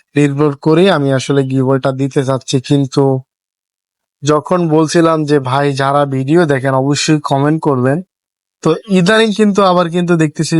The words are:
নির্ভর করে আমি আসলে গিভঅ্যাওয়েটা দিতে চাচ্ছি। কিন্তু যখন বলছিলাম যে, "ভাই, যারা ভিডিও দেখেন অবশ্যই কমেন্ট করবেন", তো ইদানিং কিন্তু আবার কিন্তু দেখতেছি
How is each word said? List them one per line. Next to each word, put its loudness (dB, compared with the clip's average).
নির্ভর 0
করে 2
আমি 0
আসলে 0
গিভঅ্যাওয়েটা -2
দিতে -4
চাচ্ছি। -4
কিন্তু 0
যখন 0
বলছিলাম 2
যে, 2
"ভাই, -2
যারা 0
ভিডিও 0
দেখেন 0
অবশ্যই 0
কমেন্ট 0
করবেন", 0
তো 2
ইদানিং 2
কিন্তু 2
আবার 2
কিন্তু -2
দেখতেছি -2